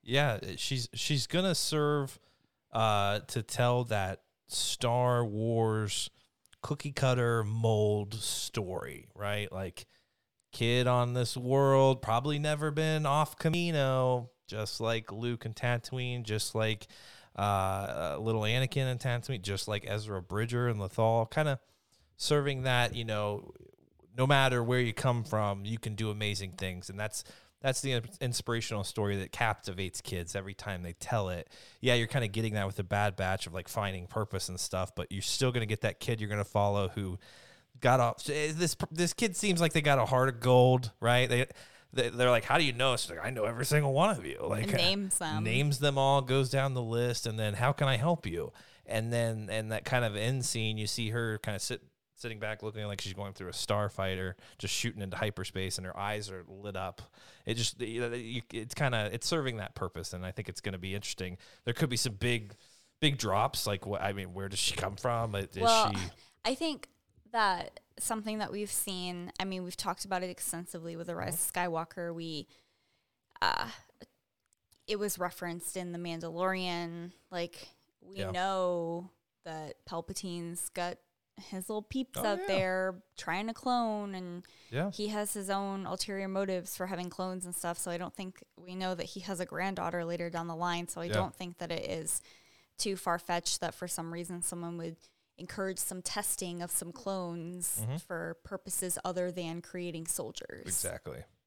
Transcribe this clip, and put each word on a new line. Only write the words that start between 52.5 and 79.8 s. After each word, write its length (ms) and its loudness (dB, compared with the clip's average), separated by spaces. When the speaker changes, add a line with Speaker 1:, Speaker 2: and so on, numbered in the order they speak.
Speaker 1:
looking 220 -6
like 160 -4
she's 120 -6
going 200 -8
through 160 -8
a 40 -10
starfighter, 840 0
just 160 -2
shooting 280 -2
into 160 -4
hyperspace, 600 -4
and 80 -8
her 100 -10
eyes 320 -4
are 180 -12
lit 300 -12
up. 240 -6
It 100 -2
just, 260 -2
you 200 -4
know, 140 -2
you, 260 -8
it's 220 -8
kinda, 360 0
it's 160 -4
serving 300 0
that 180 -8
purpose, 380 -6
and 120 -6
I 60 -6
think 160 -8
it's 140 -10
gonna 160 -4
be 180 -6
interesting. 420 -6
There 80 0
could 160 2
be 80 0
some 160 0
big, 400 -2
big 160 4
drops. 500 2
Like, 180 -2
what, 160 -2
I 120 0
mean, 200 -8
where 140 -6
does 120 -4
she 160 2
come 200 -2
from? 400 0
Is 220 -2
Speaker 2:
Well, 360 6
Speaker 1:
she 40 -2
Speaker 2:
I 100 2
think 320 -4
that 480 0
something 420 -4
that 120 -2
we've 200 -4
seen, 680 -4
I 60 -2
mean, 180 -4
we've 140 -8
talked 260 -4
about 180 -2
it 80 -4
extensively 680 -8
with 100 -8
The 80 -6
Rise 200 -4
of 180 -2
Speaker 1:
Mm-hmm. 200 0
Speaker 2:
Skywalker. 400 -4
We, 320 -6
uh, 280 2
it 100 -2
was 200 -2
referenced 600 -6
in 140 -6
The 80 -6
Mandalorian. 1120 -2
Like, 400 -6
we 160 -16
Speaker 1:
Yeah. 140 -4
Speaker 2:
know 800 0
that 400 -10